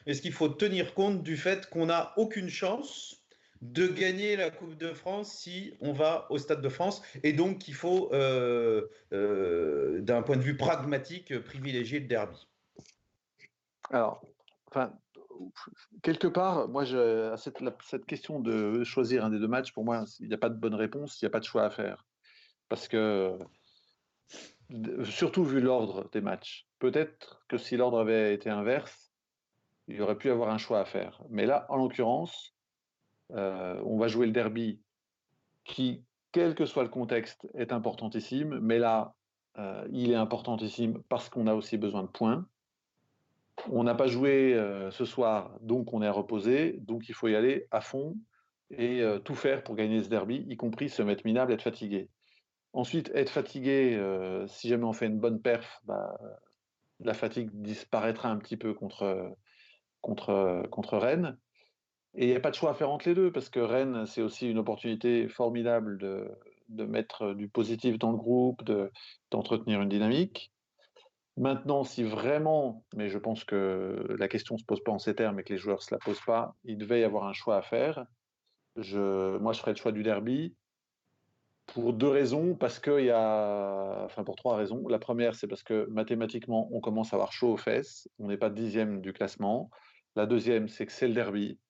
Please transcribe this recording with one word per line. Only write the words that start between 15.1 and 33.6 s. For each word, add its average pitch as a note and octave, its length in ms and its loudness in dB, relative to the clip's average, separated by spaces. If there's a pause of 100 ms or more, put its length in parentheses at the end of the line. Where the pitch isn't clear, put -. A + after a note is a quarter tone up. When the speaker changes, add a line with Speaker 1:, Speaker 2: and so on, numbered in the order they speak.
Speaker 2:
quelque E3 260 2
part, F3+ 420 2
moi, C#3 160 -2
je, A2+ 480 2
à - 20 -4
cette, B2 240 -12
la, B2+ 240 -4
cette C3+ 220 -8
question D3 340 -8
de A2+ 460 0
choisir A#2+ 400 2
un A2 40 0
des G#2+ 80 0
deux G#2+ 120 0
matchs, B2+ 240 -2
pour A2 100 -6
moi, A2+ 220 0 (160)
il A2 80 -12
n'y A2 40 -2
a A2 40 -2
pas A#2 100 0
de A#2 80 -2
bonne A2 200 -2
réponse, A2 460 -4
il A#2+ 40 0
n'y - 20 0
a - 20 0
pas A2 120 0
de A2 40 -12
choix A2 200 2
à G#2 40 0
faire. G2+ 360 -6 (640)
Parce - 180 -4
que, G2+ 500 2 (1700)
surtout E3+ 400 2
vu C#3 160 4
l'ordre A2+ 540 2
des G#2+ 80 0
matchs, - 440 -6 (140)
peut-être - 680 -2
que B2 80 -2
si A#2 180 -4
l'ordre A#2+ 240 4
avait A2 340 4
été G#2 160 -2
inverse, A2 640 -2 (760)
il - 80 -10
y G#2 40 -4
aurait G#2 160 0
pu C3+ 140 0
avoir A#2 200 2
un A2 60 0
choix A2 220 0
à F#2+ 60 0
faire. F#2+ 440 -6
Mais G#2 160 2
là, C3 220 4
en C#3 80 -2
l'occurrence, C3 800 0 (800)
euh, F#2+ 500 -4